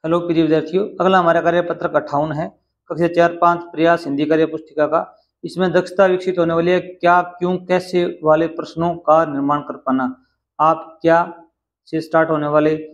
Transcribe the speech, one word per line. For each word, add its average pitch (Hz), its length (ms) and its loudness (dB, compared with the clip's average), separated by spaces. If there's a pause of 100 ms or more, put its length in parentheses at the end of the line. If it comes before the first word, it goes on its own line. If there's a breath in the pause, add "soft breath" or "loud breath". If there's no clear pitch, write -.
हेलो 165 160 0
प्रिय 165 220 0
विद्यार्थियों, 156 420 0 (120)
अगला 190 220 4
हमारा 170 240 4
कार्यपत्रक 170 540 -2
अट्ठावन 147 360 -2
है, 156 140 -6 (440)
कक्षा 165 180 0
चार 170 300 2
पाँच 170 260 2
प्रयास 165 400 0
हिंदी 143 220 -2
कार्य 156 200 2
पुस्तिका 156 400 -4
का। 160 140 0 (440 soft breath)
इसमें 175 280 -2
दक्षता 180 340 2
विकसित 180 320 -2
होने 170 160 0
वाली 170 160 0
है, 180 100 4
क्या, 175 420 2
क्यों, 180 360 -4
कैसे 180 460 -2 (200)
वाले 156 240 4
प्रश्नों 165 500 -4
का 160 280 4
निर्माण 143 340 -2
कर 139 180 -12
पाना। 131 280 -2 (520)
आप 160 440 0
क्या 165 180 4 (680)
से 160 120 -4
start 160 300 0
होने 147 180 -2
वाले 151 240 2 (220)